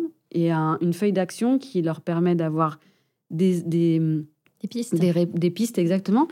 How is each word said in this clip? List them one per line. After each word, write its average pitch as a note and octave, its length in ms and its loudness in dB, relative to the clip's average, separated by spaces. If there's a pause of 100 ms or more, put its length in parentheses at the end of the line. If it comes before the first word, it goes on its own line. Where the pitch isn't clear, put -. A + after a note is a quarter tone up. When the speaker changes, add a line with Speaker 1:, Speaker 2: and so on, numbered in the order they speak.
(300)
Speaker 1:
et E3+ 220 0
un, D#3+ 300 0
une F3 100 0
feuille G#3 200 0
d'action A3 460 0
qui F#3 240 -4
leur D#3+ 180 -2
permet F3 360 0
d'avoir D#3+ 420 0 (520)
des, F3+ 320 2
des, E3+ 360 2 (600)
Speaker 2:
Des G3+ 80 -8
pistes. A#3 260 -6
Speaker 1:
des F3 160 2
ré-, E3+ 160 2
des E3+ 240 -2
pistes, G#3+ 280 -4
exactement. F#3+ 540 2